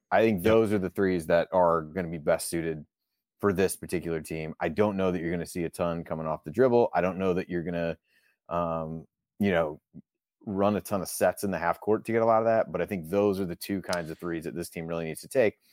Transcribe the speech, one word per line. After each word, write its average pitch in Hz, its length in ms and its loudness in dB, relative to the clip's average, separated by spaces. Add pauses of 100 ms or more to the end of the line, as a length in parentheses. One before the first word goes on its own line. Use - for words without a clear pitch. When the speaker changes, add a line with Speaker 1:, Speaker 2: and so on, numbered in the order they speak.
(100)
Speaker 1:
I 98 120 4
think 107 220 4
Speaker 2:
Yep. 110 80 4
Speaker 1:
those 110 200 4
are 104 60 2
the 90 120 -2
threes 92 360 0
that 85 260 4
are 85 300 4
gonna 82 260 -6
be 82 100 -6
best 78 320 0
suited 80 340 -4 (540)
for 101 140 2
this 90 240 2
particular 82 440 -4
team. 78 400 -8
I 87 80 -2
don't 104 280 0
know 95 160 2
that 90 80 -2
you're 82 100 -4
gonna 85 160 -4
see 87 180 -6
a 82 60 -4
ton 85 340 -4
coming 80 220 -8
off 78 180 -4
the 78 60 -10
dribble. 120 420 4
I 87 80 0
don't 90 180 0
know 95 160 2
that - 140 -4
you're 87 140 -4
gonna, 85 340 -4 (520)
um, 82 580 -4 (320)
you 101 140 2
know, 80 280 2 (640)
run 101 320 2
a 90 40 -2
ton 98 220 -4
of - 60 -8
sets - 360 0
in 98 60 -2
the 90 80 -2
half 85 220 0
court 107 260 0
to 113 60 -4
get 113 100 2
a 113 40 2
lot 113 140 4
of 113 60 0
that, 113 260 2
but 85 80 -2
I 85 60 -2
think 85 220 -6
those 101 320 2
are 98 60 -2
the 85 100 -6
two 98 260 -6
kinds 87 280 -4
of 80 80 -12
threes 82 260 -6
that 71 100 -8
this 85 140 -6
team 82 180 -10
really 82 180 -4
needs 80 160 -8
to 85 80 -18
take. 117 300 2 (140)